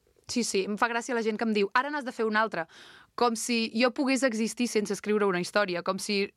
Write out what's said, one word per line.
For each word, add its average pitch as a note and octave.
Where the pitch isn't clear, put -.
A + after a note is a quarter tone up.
Sí, A3+
sí, G3
em G3
fa B3
gràcia A#3
la A#3
gent A3
que A#3
em A3+
diu, G3+
«Ara C4
n'has D4
de B3+
fer A#3
una A3
altra», G#3
com A#3+
si A3+
jo B3
pogués C4
existir A3+
sense G#3
escriure G#3
una F3+
història, F3+
com F#3+
si G3+